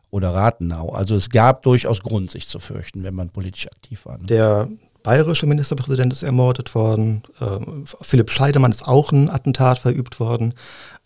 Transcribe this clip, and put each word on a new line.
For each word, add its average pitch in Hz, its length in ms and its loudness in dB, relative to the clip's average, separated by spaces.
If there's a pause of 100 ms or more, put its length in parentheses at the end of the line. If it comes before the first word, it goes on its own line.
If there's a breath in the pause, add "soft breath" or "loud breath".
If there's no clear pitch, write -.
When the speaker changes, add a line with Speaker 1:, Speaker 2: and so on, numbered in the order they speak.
(120)
Speaker 1:
oder 92 240 -2
Rathenau. 85 540 -2
Also 101 260 -2
es 95 160 -2
gab 117 320 4
durchaus 123 400 2
Grund, 98 260 -4
sich - 180 -14
zu - 120 -12
fürchten, 98 420 -12
wenn 92 140 -8
man 90 160 -8
politisch 92 340 -10
aktiv - 400 -18
war, - 140 -14
ne? 90 80 -12
Speaker 2:
Der 107 420 2 (320)
bayerische 156 460 2
Ministerpräsident 135 640 0
ist - 80 -8
ermordet 127 540 0
worden, 110 480 0 (180)
ähm, 123 440 -8
Philipp - 440 0
Scheidemann 135 400 2
ist - 180 -4
auch 139 240 4
ein 143 200 4
Attentat 127 480 2
verübt - 400 -4
worden. 117 340 -2 (520 loud breath)